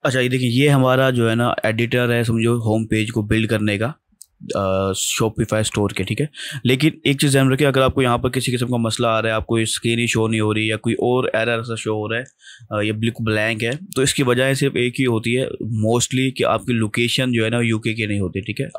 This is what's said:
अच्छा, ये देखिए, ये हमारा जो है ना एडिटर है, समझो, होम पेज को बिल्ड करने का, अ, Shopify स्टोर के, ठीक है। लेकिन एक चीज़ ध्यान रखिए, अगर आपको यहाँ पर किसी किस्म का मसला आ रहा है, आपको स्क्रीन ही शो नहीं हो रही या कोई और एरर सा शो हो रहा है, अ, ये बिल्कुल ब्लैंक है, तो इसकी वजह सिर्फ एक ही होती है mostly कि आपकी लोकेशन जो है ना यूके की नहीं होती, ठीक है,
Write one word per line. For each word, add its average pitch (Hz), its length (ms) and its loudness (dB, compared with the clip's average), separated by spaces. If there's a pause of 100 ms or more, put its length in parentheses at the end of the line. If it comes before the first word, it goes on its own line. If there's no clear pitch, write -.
अच्छा, 131 160 2
ये 127 80 2
देखिए, 127 220 0
ये 131 180 4
हमारा 131 420 4
जो 120 180 2
है 113 60 2
ना 120 200 2 (100)
एडिटर 120 480 0
है, 117 120 2
समझो, 113 340 2
होम 110 260 0
पेज 110 260 0
को 113 120 0
बिल्ड 110 280 0
करने 107 280 0
का, 117 160 -2 (640)
अ, 98 360 0
Shopify 110 720 -2
स्टोर 104 300 0
के, 113 120 -4
ठीक 107 160 -4
है। 147 80 -2 (380)
लेकिन 135 400 2
एक 139 140 0
चीज़ 143 120 2
ध्यान 135 200 4
रखिए, 139 140 2
अगर 135 140 2
आपको 131 220 2
यहाँ 120 160 2
पर 123 120 -2
किसी 123 220 -2
किस्म 123 140 -2
का 123 100 -2
मसला 117 320 0
आ 113 120 2
रहा 110 120 -2
है, 110 40 0
आपको 113 280 0
स्क्रीन 117 340 -2
ही 117 100 0
शो 113 200 0
नहीं 110 120 0
हो 107 120 0
रही 110 180 0
या 110 60 -2
कोई 113 260 -2
और 123 320 0
एरर 113 280 0
सा 117 120 -6
शो 110 200 -4
हो 107 120 -4
रहा 110 140 -4
है, 127 40 -10 (480)
अ, 107 80 0
ये 107 120 0
बिल्कुल 113 340 -4
ब्लैंक 110 360 0
है, 117 120 -2 (220)
तो 131 60 2
इसकी 143 200 0
वजह 127 320 2
सिर्फ 135 220 -2
एक 123 220 0
ही 135 60 0
होती 117 300 0
है 131 120 0 (360)
mostly 123 540 0
कि 127 80 -2
आपकी 110 280 0
लोकेशन 120 600 0
जो 117 120 2
है 110 60 0
ना 120 100 0
यूके 113 340 0
की 110 120 -4
नहीं 101 140 -2
होती, 95 200 -4
ठीक 101 200 -8
है, 139 80 -4 (100)